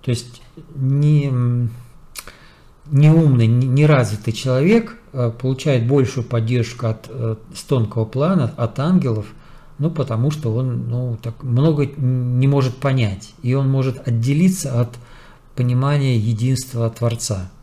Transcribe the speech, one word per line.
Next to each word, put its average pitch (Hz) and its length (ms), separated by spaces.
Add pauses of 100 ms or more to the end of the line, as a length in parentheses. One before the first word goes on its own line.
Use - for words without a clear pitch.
То 135 80
есть - 320 (340)
не, 143 520
м, 123 420 (1200)
неумный, 147 560
не-, 123 200
неразвитый 127 680
человек, 143 640 (140)
э, 123 180
получает 127 580
большую 131 360
поддержку 117 640
от, 113 220
э, 113 280 (180)
с - 80
тонкого 113 420
плана, 139 520
от 113 220
ангелов, 135 480 (520)
ну, 156 120
потому 131 400
что 117 240
он, 123 340
ну, 120 320
так 113 220
много 143 440
не 127 600
может 139 300
понять, 120 680
и 123 120
он 135 160
может 135 360
отделиться 131 760
от 117 180 (580)
понимания 127 600
единства 117 720
Творца. 113 600 (120)